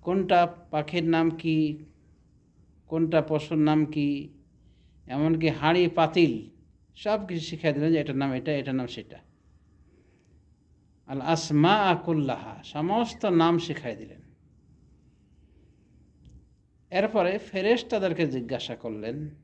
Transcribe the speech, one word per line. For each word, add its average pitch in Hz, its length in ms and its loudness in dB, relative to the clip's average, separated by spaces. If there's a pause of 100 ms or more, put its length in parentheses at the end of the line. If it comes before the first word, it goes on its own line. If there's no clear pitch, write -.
কোনটা 180 520 2 (160)
পাখির 156 340 -2
নাম 165 260 2
কি, 156 540 -2 (1000)
কোনটা 160 420 2
পশুর 156 300 -2
নাম 151 260 4
কি, 143 440 -2 (800)
এমনকি 160 420 0
হাঁড়ি 165 400 2
পাতিল 160 600 2 (480)
সব 208 300 -4
কিছু 170 200 -8
শিখিয়ে 156 260 -2
দিলেন 147 200 2
যে 156 80 2
এটার 131 160 -4
নাম 139 160 -2
এটা, 131 200 -4
এটার 135 220 -2
নাম 127 120 -2
সেটা। - 320 -14 (1900)
আল 135 140 -6
আসমা 165 760 4 (100)
কুল্লাহা, 147 600 -2
সমস্ত 208 600 -2
নাম 170 340 4
শিখাই 131 380 -6
দিলেন। - 240 -18 (2750)
এরপরে 202 480 0
ফেরেশতাদেরকে 190 880 0
জিজ্ঞাসা 123 500 -6
করলেন 120 540 -8 (140)